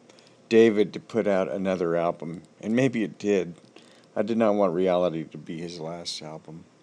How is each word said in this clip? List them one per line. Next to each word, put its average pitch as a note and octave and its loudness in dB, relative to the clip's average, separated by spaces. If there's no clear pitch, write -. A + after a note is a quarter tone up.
David A2 6
to - -10
put G#2 -4
out F#2+ 2
another F2+ -2
album." E2 -4
And A2 -2
maybe A#2+ 0
it F2 -6
did. F#2 0
I G#2+ -2
did A2 -2
not A2 4
want G2 2
Reality F2+ 2
to D#2 -16
be D#2+ -12
his E2+ -12
last E2+ -10
album. D#2+ -16